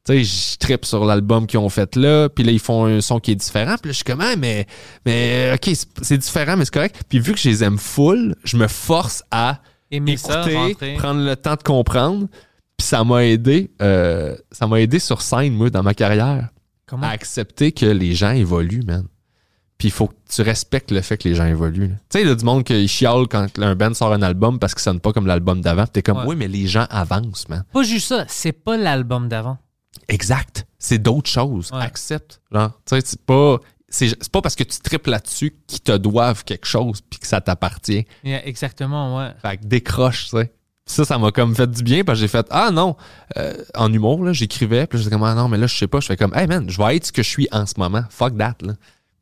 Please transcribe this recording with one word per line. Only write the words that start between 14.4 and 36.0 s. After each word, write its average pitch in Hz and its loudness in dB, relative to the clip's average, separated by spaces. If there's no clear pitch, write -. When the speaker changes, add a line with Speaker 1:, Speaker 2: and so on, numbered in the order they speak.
Speaker 1:
ça - -2
m'a 110 4
aidé 123 4
sur - -2
scène, 127 0
moi, 113 2
dans 95 0
ma 101 2
carrière, 113 0
Speaker 2:
Comment ? 127 -6
Speaker 1:
à - -2
accepter 117 -2
que 113 2
les 92 4
gens 101 2
évoluent, 90 2
man. 90 -2
Puis - 0
il - 4
faut 107 0
que - -16
tu - 0
respectes 113 -2
le 95 2
fait 104 -4
que - -4
les 87 2
gens 82 2
évoluent, 82 0
là. 95 -4
Tu - 0
sais, 208 4
il 185 4
y - 4
a 123 2
du 113 -2
monde 127 2
qui 104 2
chiale 123 2
quand 101 0
un 101 2
band 110 0
sort 110 0
un 101 2
album 98 2
parce 101 -2
qu'il - -8
sonne 90 -2
pas 107 0
comme 98 0
l'album 90 2
d'avant. 87 2
Puis 120 -2
t'es 101 2
comme, 107 0
Speaker 2:
Ouais. « 123 -4
Speaker 1:
Oui, 165 -2
mais 110 -2
les 98 -2
gens 110 0
avancent, 98 -4
man. » 90 -6
Speaker 2:
Pas 269 2
juste 220 -2
ça, 226 -2
c'est - -4
pas 226 -4
l'album 127 -2
d'avant. 113 -6
Speaker 1:
Exact. - -2
C'est - 0
d'autres 120 0
choses. 120 -2
Speaker 2:
Ouais. 127 -8
Speaker 1:
Accepte. - -10
Genre, 107 2
tu 131 0
sais, 135 2
c'est - -10
pas, 135 4
c'est, - 0
c'est - -6
pas 196 0
parce 170 -4
que - -2
tu - -6
tripes - -6
là-dessus 131 -4
qu'ils - -12
te 110 2
doivent 107 0